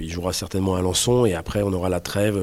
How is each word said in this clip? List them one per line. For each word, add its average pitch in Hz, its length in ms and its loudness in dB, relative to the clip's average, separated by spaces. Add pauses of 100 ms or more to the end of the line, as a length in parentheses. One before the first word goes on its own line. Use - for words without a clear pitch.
il 82 80 -6
jouera 87 240 -4
certainement 95 420 0
à 90 40 0
Alençon 120 460 2
et 98 80 4
après, 85 280 -2
on 101 100 0
aura 90 160 0
la 90 140 0
trêve 101 420 0